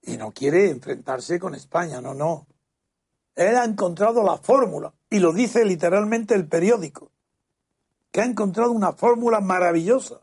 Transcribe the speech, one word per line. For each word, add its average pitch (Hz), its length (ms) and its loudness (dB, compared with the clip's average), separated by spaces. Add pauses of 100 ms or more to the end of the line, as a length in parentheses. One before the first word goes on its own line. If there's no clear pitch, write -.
Y - 140 -10
no 110 160 -12
quiere 170 380 2
enfrentarse 131 680 -8
con 175 160 -10
España, 156 460 -6
no, 135 140 -12
no. 151 320 -6 (880)
Él 202 220 2
ha 247 80 2
encontrado 208 580 0
la 185 140 2
fórmula, 220 580 0 (160)
y 214 80 2
lo 170 140 4
dice 226 320 2
literalmente 208 720 0
el 185 120 0
periódico, 175 640 0 (1000)
que 202 80 0
ha 220 40 2
encontrado 214 460 0
una 202 220 0
fórmula 233 480 2
maravillosa. 180 840 0